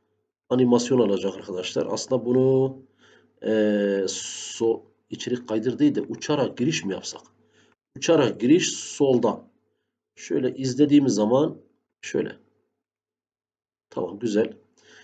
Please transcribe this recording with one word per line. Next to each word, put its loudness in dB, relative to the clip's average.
animasyon 2
alacak 0
arkadaşlar. -6
Aslında -4
bunu, 2
e, -2
so-, -4
içeri -6
kaydır -4
değil 4
de -4
uçarak -4
giriş -2
mi -4
yapsak? -12
Uçarak 2
giriş 4
soldan. 0
Şöyle -4
izlediğimiz 4
zaman 2
şöyle. -6
Tamam, -8
güzel. 0